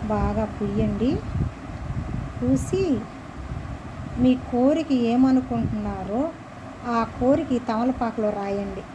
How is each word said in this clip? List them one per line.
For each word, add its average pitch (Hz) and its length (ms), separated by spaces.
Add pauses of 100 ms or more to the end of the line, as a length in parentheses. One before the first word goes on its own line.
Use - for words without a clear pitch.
(140)
బాగా 208 320 (100)
పూయండి. 208 540 (1300)
పూసి 262 440 (1400)
మీ 254 80 (220)
కోరిక 285 360 (220)
ఏమనుకుంటున్నారో 233 1120 (720)
ఆ - 20 (220)
కోరిక 269 380
ఈ 233 120
తమలపాకులో 226 680
రాయండి. 196 440 (100)